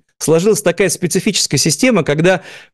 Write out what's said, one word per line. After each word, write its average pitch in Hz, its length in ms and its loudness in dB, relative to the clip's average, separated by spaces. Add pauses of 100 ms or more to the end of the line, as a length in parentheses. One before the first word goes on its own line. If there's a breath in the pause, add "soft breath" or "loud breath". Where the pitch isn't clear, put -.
(180)
сложилась 170 440 2
такая 180 260 0
специфическая 180 680 -2
система, 190 460 0
когда, 170 380 0 (320 loud breath)